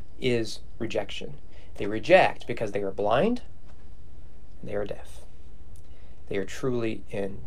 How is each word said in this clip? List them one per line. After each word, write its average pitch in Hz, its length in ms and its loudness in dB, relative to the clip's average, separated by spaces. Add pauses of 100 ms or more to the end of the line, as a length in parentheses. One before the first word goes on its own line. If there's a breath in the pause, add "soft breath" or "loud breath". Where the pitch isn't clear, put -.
(200)
is 117 400 0 (180)
rejection. 110 580 0 (420 soft breath)
They 110 80 -2
reject 110 600 6
because 113 260 0
they 101 80 0
are 98 100 0
blind 123 520 2 (1160)
and 120 100 -4
they 104 60 -2
are 101 100 0
deaf. - 360 -4 (1080 soft breath)
They 104 100 -2
are 98 80 0
truly 117 640 0
in 101 380 -2